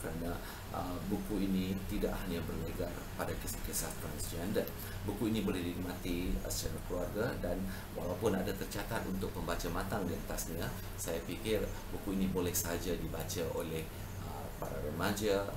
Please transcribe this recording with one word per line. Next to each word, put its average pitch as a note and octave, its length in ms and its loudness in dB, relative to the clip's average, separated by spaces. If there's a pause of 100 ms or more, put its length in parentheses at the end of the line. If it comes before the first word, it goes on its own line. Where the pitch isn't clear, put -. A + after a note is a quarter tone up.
kerana, E2+ 360 -2 (380)
ah, F2+ 220 -2 (100)
buku G2 380 2
ini F#2+ 320 4 (160)
tidak F#2 200 4 (120)
hanya E2+ 200 0
berlegar E2+ 460 0 (240)
pada E2+ 160 -2 (100)
kisah-kisah - 600 -2
transgender. F2 680 0 (400)
Buku G#2+ 260 2
ini A2 120 4
boleh F#2 200 2
dinikmati, F2+ 800 0
ah, - 80 -2
secara - 380 0
keluarga F2 380 0 (180)
dan F2+ 160 0 (340)
walaupun F#2+ 420 2
ada F#2+ 160 2
tercatat G2+ 540 -2
untuk F#2+ 260 0
pembaca F2 380 0
matang F#2+ 340 0
di - 80 0 (140)
atasnya, - 400 -2 (320)
saya E2 260 0
fikir G2 380 2 (320)
buku F#2+ 240 0
ini F#2+ 100 6
boleh F2+ 240 2
sahaja F2 460 2
dibaca D#2+ 460 -2 (100)
oleh, D#2+ 320 0 (400)
ah, - 180 -4 (160)
para - 240 -2
remaja, G2 640 4 (100)